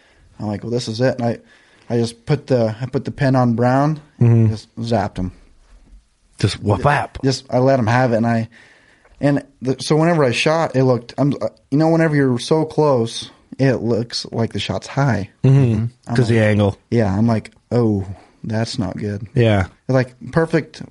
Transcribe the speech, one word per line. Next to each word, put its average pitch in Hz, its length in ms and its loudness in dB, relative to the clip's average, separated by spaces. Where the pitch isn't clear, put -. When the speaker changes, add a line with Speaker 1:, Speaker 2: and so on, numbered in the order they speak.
Speaker 1:
I'm 107 80 -8
like, 104 160 -6
"Well, 113 80 -8
this 123 160 -4
is 110 140 -6
it." 127 180 0
And 120 80 -2
I, 110 120 -4
I 120 40 0
just 117 280 -4
put - 220 -4
the, 113 320 0
I 131 60 -6
put 131 200 -6
the 120 60 -8
pin 135 240 0
on 123 200 2
Brown, 135 440 0
Speaker 2:
Mm-hmm. 117 300 4
Speaker 1:
just 110 280 -8
zapped 113 400 -2
him. 92 140 -6
Speaker 2:
Just - 240 0
whap, 98 200 0
whap. 143 400 0
Speaker 1:
Just, 131 300 -2
I 120 60 2
let 131 200 4
him 110 80 0
have 123 260 2
it, 113 40 2
and 117 100 0
I, 117 200 0
and 143 260 0
the, 131 200 -2
so 151 160 0
whenever 160 260 2
I 123 80 2
shot, 156 440 0
it 131 100 4
looked, 120 320 0
I'm, 143 240 2
uh, 110 80 -4
you 139 80 0
know, 160 120 4
whenever 165 260 2
you're 131 240 2
so 156 260 0
close, 139 640 0
it 131 180 2
looks 117 560 -4
like 117 220 -4
the 101 60 -6
shot's 95 280 -6
high. 113 420 -2
Speaker 2:
Mm-hmm. 127 420 4
Speaker 1:
I'm 120 80 -4
Speaker 2:
'Cause 120 140 2
the 117 80 4
Speaker 1:
like, 110 80 4
Speaker 2:
angle. 104 320 2
Speaker 1:
Yeah, 107 240 0
I'm 110 140 0
like, 113 240 -2
"Oh, 110 360 0
that's 113 340 -4
not 92 160 -6
good." 104 400 -8
Speaker 2:
Yeah. 107 300 4
Speaker 1:
It's, - 280 -8
like, 127 220 0
perfect 160 600 -2